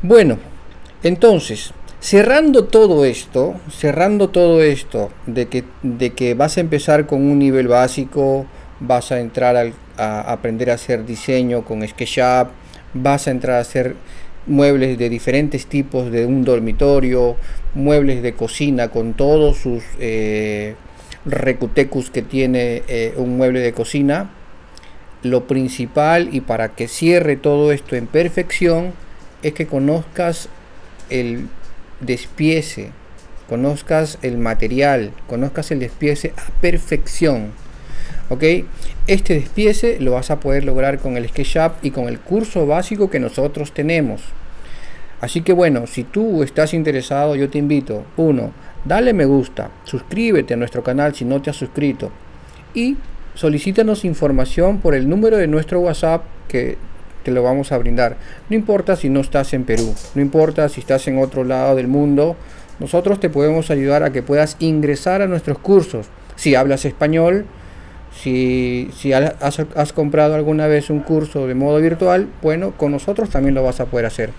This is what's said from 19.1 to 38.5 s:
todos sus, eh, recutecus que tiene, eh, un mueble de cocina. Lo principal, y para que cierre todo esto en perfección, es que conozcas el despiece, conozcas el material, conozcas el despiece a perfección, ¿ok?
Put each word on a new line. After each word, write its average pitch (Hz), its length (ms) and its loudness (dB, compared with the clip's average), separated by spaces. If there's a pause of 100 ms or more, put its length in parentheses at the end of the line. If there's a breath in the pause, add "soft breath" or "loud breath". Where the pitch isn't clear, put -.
todos 147 420 4
sus, 120 240 -2 (180)
eh, 107 760 -4 (500 loud breath)
recutecus 131 840 -2
que 123 100 -4
tiene, 127 680 -2
eh, 113 300 -4
un 123 180 -2
mueble 127 260 2
de 120 120 0
cocina. 143 560 -2 (920 loud breath)
Lo 127 240 0
principal, 147 840 0
y 135 100 -2
para 113 340 -4
que 117 120 -6
cierre 165 480 2
todo 147 360 2
esto 139 240 -4
en 120 100 -4
perfección, 170 1000 0 (360)
es 151 100 -2
que 156 140 -6
conozcas 160 840 -2 (600)
el 123 380 -4 (520)
despiece, 143 920 -2 (560)
conozcas 147 760 -2
el 123 160 -4
material, 117 760 2 (160)
conozcas 139 440 -4
el 143 80 -2
despiece 143 580 -4
a - 140 -4 (100)
perfección, 151 880 2 (800 loud breath)
¿ok? 127 140 0 (640 loud breath)